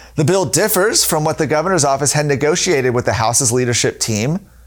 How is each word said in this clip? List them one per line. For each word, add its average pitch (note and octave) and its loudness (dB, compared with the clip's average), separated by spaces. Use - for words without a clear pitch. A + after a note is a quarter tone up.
the D3+ 0
bill F3+ 2
differs G3 0
from D#3 0
what D#3 -2
the D#3+ 0
governor's D3+ 0
office C#3 0
had D3 0
negotiated C#3+ 0
with B2 0
the A#2 0
House's A#2+ 0
leadership A#2+ 0
team, A#2 -2